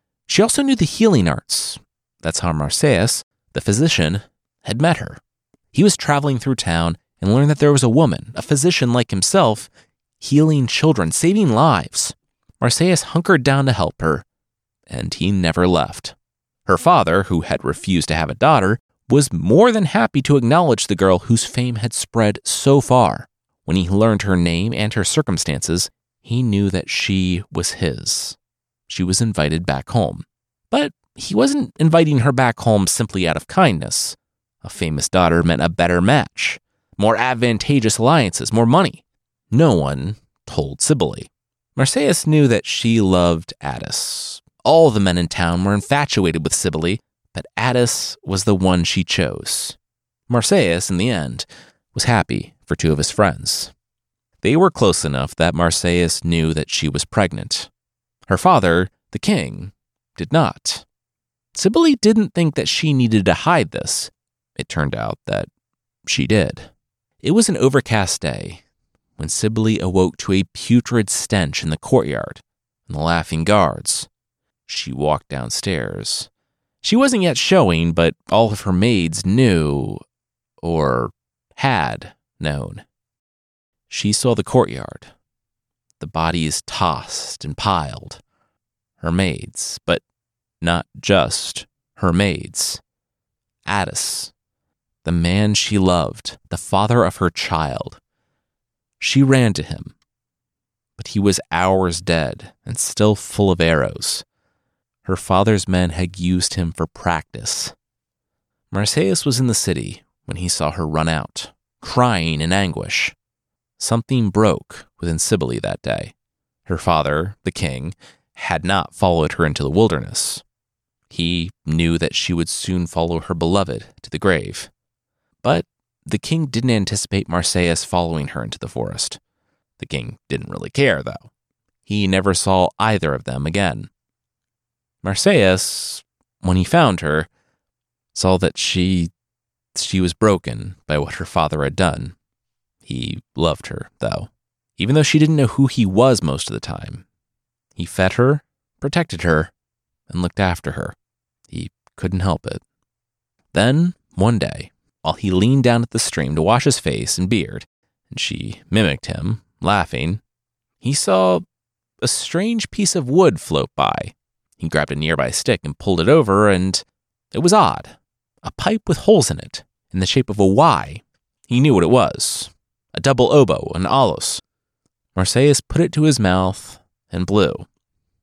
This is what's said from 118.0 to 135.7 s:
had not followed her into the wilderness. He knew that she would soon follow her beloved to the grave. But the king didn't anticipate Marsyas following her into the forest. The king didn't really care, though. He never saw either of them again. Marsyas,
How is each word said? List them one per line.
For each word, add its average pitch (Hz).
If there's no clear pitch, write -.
had 82
not 95
followed 85
her 80
into 73
the 69
wilderness. 80
He 85
knew 82
that 78
she -
would 82
soon 90
follow 82
her 90
beloved 82
to -
the -
grave. 82
But 160
the 107
king 160
didn't 123
anticipate 98
Marsyas 85
following 82
her 67
into 57
the -
forest. -
The -
king 60
didn't -
really 50
care, 95
though. -
He 104
never 95
saw 92
either 95
of 65
them 67
again. 80
Marsyas, 98